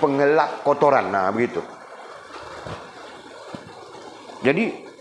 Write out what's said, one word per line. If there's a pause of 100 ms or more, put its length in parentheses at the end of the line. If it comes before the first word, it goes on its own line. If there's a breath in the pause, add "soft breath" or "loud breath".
pengelap
kotoran.
Nah,
begitu. (2750)
Jadi, (280)